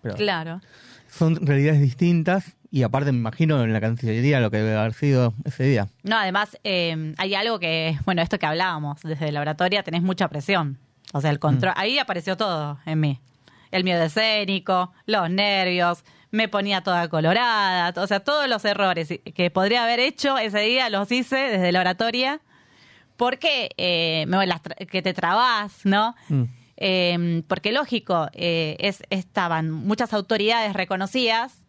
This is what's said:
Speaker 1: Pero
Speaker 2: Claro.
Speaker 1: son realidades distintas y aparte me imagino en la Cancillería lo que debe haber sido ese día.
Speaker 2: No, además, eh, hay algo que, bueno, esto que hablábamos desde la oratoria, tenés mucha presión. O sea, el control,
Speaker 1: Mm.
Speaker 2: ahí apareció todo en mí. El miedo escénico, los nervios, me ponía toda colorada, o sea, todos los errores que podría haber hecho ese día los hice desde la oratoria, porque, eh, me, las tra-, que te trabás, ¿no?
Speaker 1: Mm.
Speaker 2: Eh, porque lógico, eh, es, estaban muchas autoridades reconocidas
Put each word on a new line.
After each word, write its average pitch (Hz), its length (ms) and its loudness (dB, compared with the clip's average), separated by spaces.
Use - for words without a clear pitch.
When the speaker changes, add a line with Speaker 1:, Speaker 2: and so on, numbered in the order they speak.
Speaker 1:
Pero 110 140 -6
Speaker 2:
Claro. 175 480 -4
Speaker 1:
son 160 340 2
realidades 143 380 4
distintas 175 720 2
y 131 120 2
aparte 135 300 0
me 123 60 2
imagino 131 440 2
en 113 120 2
la 110 80 0
Cancillería 120 580 0
lo 110 100 2
que 113 60 -2
debe 107 220 2
haber 110 160 0
sido 127 400 2
ese 131 200 -4
día. 113 240 2
Speaker 2:
No, 214 140 -2
además, 202 480 -2
eh, 165 540 -2
hay 190 160 -2
algo 214 240 -2
que, 160 480 -2
bueno, 175 160 0
esto 170 160 -2
que - 80 -2
hablábamos 156 560 -2
desde 156 300 -4
la 147 100 -4
oratoria, 180 400 0
tenés 170 200 -2
mucha 185 260 0
presión. 147 500 -2
O 143 80 -2
sea, 147 100 0
el 147 100 0
control, 151 360 2
Speaker 1:
Mm. - 20 -4
Speaker 2:
ahí 226 200 0
apareció 185 400 -4
todo 151 480 -4
en 156 140 0
mí. 143 200 0
El 185 140 -2
miedo 175 180 2
escénico, 190 920 0
los 202 240 0
nervios, 185 760 0
me 214 180 0
ponía 202 320 0
toda 175 280 0
colorada, 185 840 2
o 202 60 -2
sea, 202 100 0
todos 285 300 0
los 226 160 -2
errores 190 440 0
que 175 180 0
podría 208 320 2
haber 233 160 2
hecho 269 360 0
ese 214 260 0
día 240 280 2
los 202 220 0
hice 254 240 0
desde 214 340 2
la 180 100 4
oratoria, 233 600 0
porque, 262 600 0
eh, 165 520 0
me, 185 180 2
las 180 160 -2
tra-, - 240 -12
que 185 160 -4
te 185 120 -2
trabás, 208 580 0
¿no? 208 300 2
Speaker 1:
Mm. 139 140 0
Speaker 2:
Eh, 175 720 0
porque 208 260 -2
lógico, 208 600 -2
eh, 165 480 -2
es, 196 300 -4
estaban 170 600 -2
muchas 202 420 -2
autoridades 214 600 0
reconocidas 220 960 -2